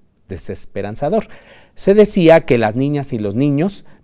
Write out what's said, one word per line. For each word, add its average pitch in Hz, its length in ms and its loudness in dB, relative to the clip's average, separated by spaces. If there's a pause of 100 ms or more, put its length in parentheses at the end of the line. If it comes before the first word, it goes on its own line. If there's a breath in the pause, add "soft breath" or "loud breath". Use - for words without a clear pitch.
(280)
desesperanzador. 104 1000 -8 (460 loud breath)
Se 196 200 0
decía 185 500 6
que 123 140 2
las 110 180 0
niñas 139 360 -4
y 117 60 -6
los 104 180 -4
niños 147 480 -2 (180 soft breath)